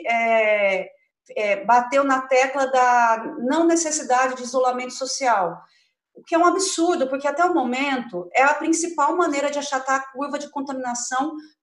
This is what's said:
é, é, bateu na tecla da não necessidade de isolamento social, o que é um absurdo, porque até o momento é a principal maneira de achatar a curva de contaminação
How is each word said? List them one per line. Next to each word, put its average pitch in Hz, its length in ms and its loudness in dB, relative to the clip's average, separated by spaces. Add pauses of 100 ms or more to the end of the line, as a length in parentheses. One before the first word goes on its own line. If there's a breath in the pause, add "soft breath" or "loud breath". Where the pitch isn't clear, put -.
é, 214 840 2 (460)
é, 202 300 -2
bateu 240 400 4
na 269 160 2
tecla 269 460 2
da 247 720 2
não 294 280 2
necessidade 285 720 0
de 247 60 -10
isolamento 247 500 -2
social, 220 640 -2 (560 soft breath)
o - 80 -20
que - 120 -4
é 330 40 4
um 339 60 6
absurdo, 339 640 2
porque 269 180 -4
até 285 160 0
o 359 120 2
momento 247 800 -2
é 240 80 4
a 285 100 6
principal 320 640 0
maneira 294 340 0
de 285 80 -6
achatar 269 380 -2
a 277 160 -4
curva 269 260 -6
de 294 120 -12
contaminação 262 840 -6 (280 loud breath)